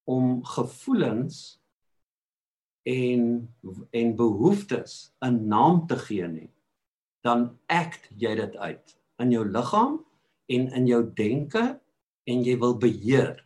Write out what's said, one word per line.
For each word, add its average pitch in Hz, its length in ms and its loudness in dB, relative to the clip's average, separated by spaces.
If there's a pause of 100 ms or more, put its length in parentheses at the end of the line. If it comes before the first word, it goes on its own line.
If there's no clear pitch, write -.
om 127 400 0
gevoelens - 1160 -4 (1200)
en, 120 640 0 (420)
en 117 260 0
behoeftes 117 1080 0
'n 120 260 0
naam 151 380 4
te - 100 -2
gee 95 320 -6
nie, 80 220 -12 (720)
dan 120 320 0 (120)
act 165 500 -4
jy 110 160 -2
dit 104 220 -6
uit - 400 -12 (220)
in 123 120 0
jou 117 180 2
liggaam 208 560 0 (440)
en 127 240 0
in 127 140 0
jou 117 280 2
denke 151 640 -2 (460)
en 123 180 0
jy 123 160 2
wil 120 200 2
beheer. 107 640 2